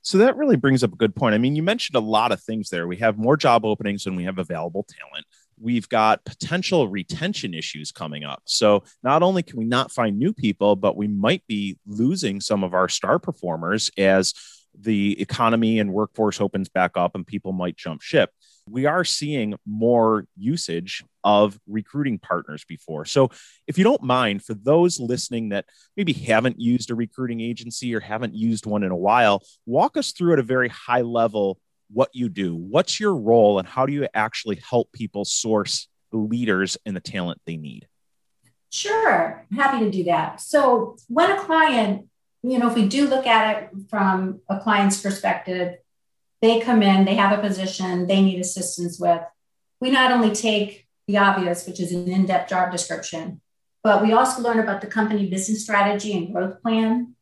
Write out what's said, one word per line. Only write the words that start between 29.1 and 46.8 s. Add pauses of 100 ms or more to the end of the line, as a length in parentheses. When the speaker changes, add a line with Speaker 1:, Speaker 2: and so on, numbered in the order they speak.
Speaker 1:
walk
us
through
at
a
very
high
level (320)
what
you
do.
What's
your
role
and
how
do
you
actually
help
people
source (240)
the
leaders
and
the
talent
they
need? (840)
Speaker 2:
Sure,
happy
to
do
that.
So (120)
when
a
client, (360)
you
know,
if
we
do
look
at
it (200)
from
a
client's
perspective, (640)
they
come